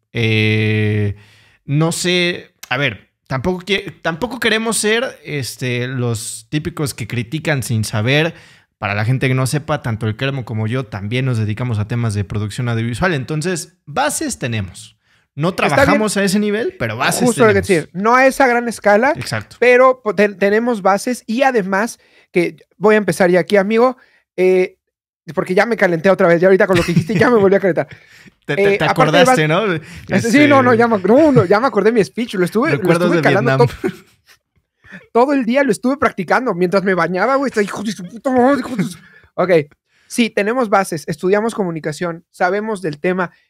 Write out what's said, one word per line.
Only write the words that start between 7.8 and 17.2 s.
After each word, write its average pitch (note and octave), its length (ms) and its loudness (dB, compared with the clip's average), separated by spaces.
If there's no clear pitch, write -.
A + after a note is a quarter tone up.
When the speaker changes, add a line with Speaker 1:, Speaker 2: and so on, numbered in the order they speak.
Speaker 1:
saber. C#3 500 -2
Para G2+ 180 -4
la G#2 80 -2
gente C3 240 -2
que B2+ 60 0
no C3 120 0
sepa, D3 360 -4
tanto A2+ 260 -6
el G#2+ 80 -4
Kermo C3+ 300 -6
como A2 200 -6
yo B2 200 -4
también G#2+ 400 -6
nos B2+ 120 -2
dedicamos A2 420 -2
a G#2 100 -4
temas A#2+ 240 -2
de G2+ 100 -2
producción G#2+ 460 -6
audiovisual. A#2 440 -2
Entonces, D#3 720 -6
bases C#4 540 -4
tenemos. A2 580 -8
No D#3 140 -2
Speaker 2:
Está F#3 160 -4
bien. A#3 100 0
Speaker 1:
trabajamos A3 420 2
a G3 60 0
ese G3+ 160 0
nivel, G#3+ 400 -4
pero A2+ 160 -4
bases D#3+ 320 -2